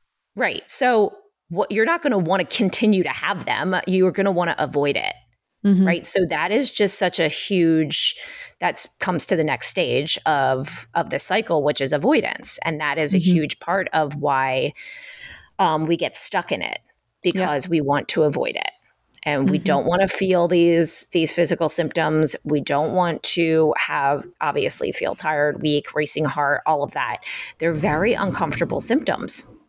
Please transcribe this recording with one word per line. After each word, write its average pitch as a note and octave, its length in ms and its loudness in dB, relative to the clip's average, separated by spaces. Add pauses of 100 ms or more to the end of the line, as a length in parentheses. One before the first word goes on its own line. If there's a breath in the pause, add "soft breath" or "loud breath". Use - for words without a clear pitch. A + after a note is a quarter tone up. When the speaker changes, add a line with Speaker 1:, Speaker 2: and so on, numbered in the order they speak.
(360)
Speaker 1:
Right. G3 340 -4
So A#3 460 2 (320)
what, E3+ 240 -4
you're A3 120 2
not E4 180 0
gonna B3+ 140 2
wanna F3+ 280 2
continue G3 580 2
to D#3 60 -2
have D3+ 360 -4
them. D#3 300 -2 (140)
You're F#3 240 4
gonna G3 180 0
wanna E3+ 260 0
avoid C#3+ 400 0
it. - 180 -6 (500)
Speaker 2:
Mm-hmm. F#3+ 200 6
Speaker 1:
Right. F3+ 220 0
So F#3+ 200 2
that E3 260 -2
is B3+ 180 2
just G3+ 260 0
such F3+ 220 0
a E3 80 2
huge, D#3+ 880 2 (460 loud breath)
that's - 260 -2 (140)
comes F3 260 0
to - 80 2
the D#3+ 80 2
next C#3+ 240 -2
stage C#3+ 500 0 (100)
of, C3+ 680 0
of E3+ 160 -2
the C#3 80 -2
cycle, F#3 460 0
which D3 160 0
is C3+ 120 -2
avoidance. - 720 0
And D#3 160 -4
that D3 180 -2
is D#3 160 0
a F#3 40 6
Speaker 2:
Mm-hmm. F3 140 4
Speaker 1:
huge D#3+ 260 0
part F#3 340 -2
of D3+ 220 0
why, C3+ 580 0 (840 loud breath)
um, D#3+ 280 2
we E3 100 2
get - 180 -4
stuck - 380 -4
in G2 100 -4
it, - 160 -6 (460)
Speaker 2:
Yep. F3 100 2
Speaker 1:
because E3 340 0
we E3 120 2
want C#3+ 300 0
to D#3+ 120 2
avoid C#3 320 0
it. - 160 -6 (540)
And C#3+ 260 0
we D3 80 0
Speaker 2:
Mm-hmm. - 60 -6
Speaker 1:
don't C#3+ 220 0
wanna F3+ 200 2
feel F3+ 400 2
these, E3+ 600 4
these D#3+ 280 0
physical E3 340 0
symptoms. D#3 760 0
We D3 160 0
don't C#3+ 320 -2
want F3 320 0
to D#3+ 520 2
have, C#3+ 480 0 (160)
obviously, - 520 -2
feel - 240 -4
tired, D3+ 440 0
weak, D3 340 -2
racing D3+ 300 -2
heart, C#3+ 420 -2
all D3 180 0
of C#3+ 80 -10
that. A#2+ 320 -6 (340 loud breath)
They're E3 140 0
very E3 420 0
uncomfortable E3 640 -2
symptoms. - 640 -2 (240)